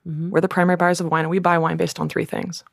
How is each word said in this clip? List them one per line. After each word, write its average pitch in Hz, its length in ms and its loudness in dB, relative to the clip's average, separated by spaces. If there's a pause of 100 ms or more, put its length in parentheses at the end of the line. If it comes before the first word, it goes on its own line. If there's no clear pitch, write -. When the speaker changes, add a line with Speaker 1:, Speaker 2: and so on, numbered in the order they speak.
Speaker 1:
Mm-hmm. 160 260 -6
Speaker 2:
We're 165 100 2
the 190 80 0
primary 180 260 4
buyers 175 240 2
of 170 100 -2
wine, 160 140 2
and 160 60 -2
we 185 100 0
buy 175 180 4
wine 165 200 0
based 165 200 -2
on 156 120 -2
three - 160 -2
things: - 480 -8